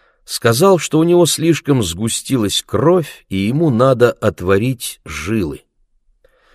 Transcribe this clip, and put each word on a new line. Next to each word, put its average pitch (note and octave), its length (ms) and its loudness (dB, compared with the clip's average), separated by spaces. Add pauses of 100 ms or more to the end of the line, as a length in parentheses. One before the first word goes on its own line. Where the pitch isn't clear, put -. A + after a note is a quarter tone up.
(240)
сказал, D#3 540 2
что D#3 200 -2
у D#3+ 60 4
него F3 220 4
слишком C#3+ 560 0
сгустилась G#2 840 -4
кровь, D3+ 640 -2
и F#2+ 80 -6
ему B2+ 340 0
надо B2 420 4
отварить G2+ 920 -4
жилы. E2 580 -6 (920)